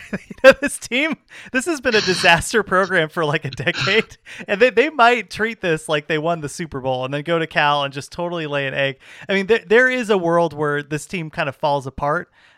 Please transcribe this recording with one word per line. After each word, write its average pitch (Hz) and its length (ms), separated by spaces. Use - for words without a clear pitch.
you 202 60
know, 262 180
this - 160
team, 277 380
this 254 120
has 320 140
been 240 160
a 208 60
disaster 180 600
program 185 460
for, 165 160
like, 156 220
a 135 40
decade, 190 680
and 196 120
they, 254 80
they 233 200
might 233 400
treat 220 320
this 160 260
like 151 200
they 160 100
won 165 240
the 143 80
Super 147 320
Bowl 131 240
and 135 80
then 147 100
go 170 160
to 160 80
Cal 147 380
and 139 80
just 139 180
totally 175 360
lay 143 200
an 135 60
egg. 139 240
I 202 40
mean, 196 140
there, 226 180
there 233 240
is 254 200
a 214 80
world 170 360
where 147 300
this 147 220
team 160 240
kind 160 180
of 131 80
falls 143 320
apart, 147 420